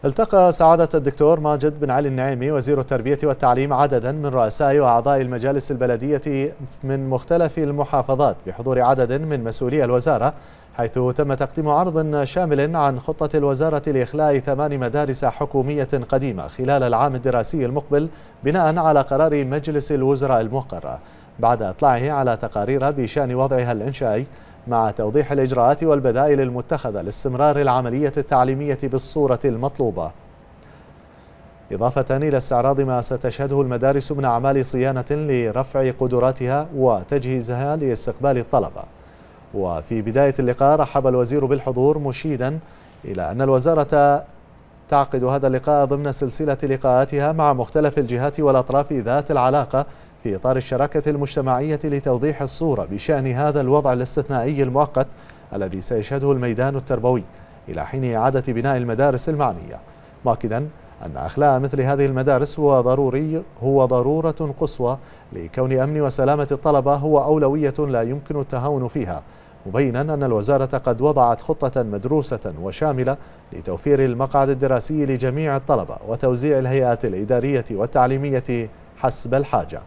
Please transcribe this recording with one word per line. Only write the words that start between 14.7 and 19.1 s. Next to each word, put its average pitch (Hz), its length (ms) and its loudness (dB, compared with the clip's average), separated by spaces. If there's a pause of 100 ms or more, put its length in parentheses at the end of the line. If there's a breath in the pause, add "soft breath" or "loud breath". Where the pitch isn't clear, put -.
مدارس 135 460 -2
حكومية 139 640 0 (200)
قديمة 120 380 -2
خلال 131 360 0
العام 127 320 2
الدراسي 123 500 -2
المقبل 143 440 -2 (340 loud breath)
بناء 156 340 2
على 156 240 4
قرار 147 440 2